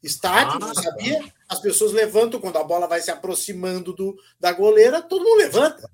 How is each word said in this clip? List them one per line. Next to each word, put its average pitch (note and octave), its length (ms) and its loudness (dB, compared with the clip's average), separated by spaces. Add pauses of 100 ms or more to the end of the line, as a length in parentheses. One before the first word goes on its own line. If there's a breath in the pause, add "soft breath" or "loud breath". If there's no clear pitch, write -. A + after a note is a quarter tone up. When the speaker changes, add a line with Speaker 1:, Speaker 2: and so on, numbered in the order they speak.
Speaker 1:
estádio, - 540 -2
Speaker 2:
Ah, - 20 -6
Speaker 1:
não G3+ 160 -10
sabia. A3+ 480 -4
Speaker 2:
tá. - 100 -20 (160)
Speaker 1:
As F3+ 120 -8
pessoas G#3 320 0
levantam A3 480 2
quando F3 160 -6
a D#3 80 0
bola E3+ 240 -2
vai E3+ 120 -2
se E3+ 120 -6
aproximando F#3 800 -8
do, F#3+ 240 -8 (240 soft breath)
da F3+ 120 0
goleira, G#3+ 480 6
todo F4+ 240 -6
mundo A4+ 140 6
levanta. D4+ 560 0